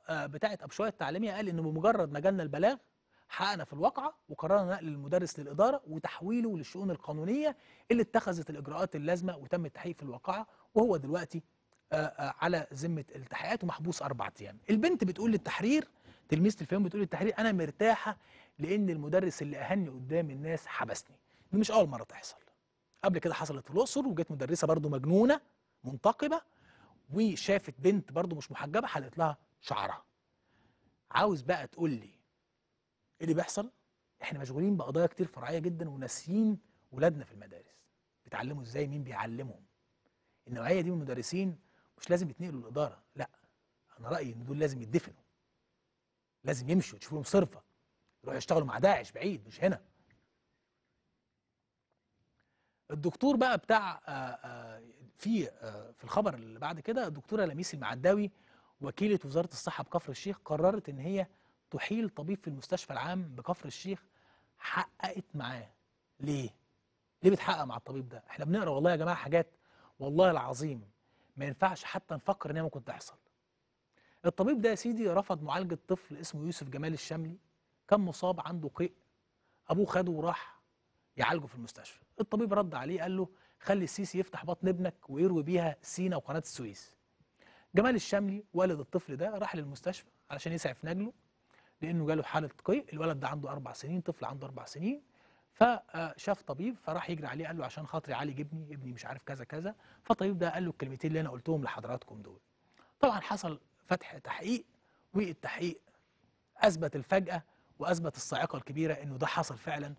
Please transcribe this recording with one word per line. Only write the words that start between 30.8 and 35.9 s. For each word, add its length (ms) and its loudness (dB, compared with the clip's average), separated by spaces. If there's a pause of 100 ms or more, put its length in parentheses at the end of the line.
عاوز 320 4
بقى 240 0
تقول 240 -2
لي 60 -2 (100)
إيه 1160 -20
اللي 120 4
بيحصل؟ 360 -2 (520)
إحنا 160 -6
مشغولين 380 2
بقضايا 300 2
كتير 200 0
فرعية 320 -4
جدًا 320 -2